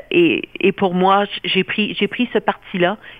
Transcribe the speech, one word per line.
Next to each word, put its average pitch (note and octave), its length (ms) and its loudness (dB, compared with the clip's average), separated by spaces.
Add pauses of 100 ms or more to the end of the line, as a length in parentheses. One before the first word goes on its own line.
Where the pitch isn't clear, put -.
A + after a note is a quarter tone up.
(120)
et, D3+ 380 2 (100)
et F#3+ 140 2
pour F#3+ 200 -2
moi, F#3+ 300 4 (220)
j'ai F#3 180 0
pris, - 340 -4
j'ai G3+ 100 0
pris A#3+ 260 -2
ce A3 60 2
parti-là G3 580 -2 (220)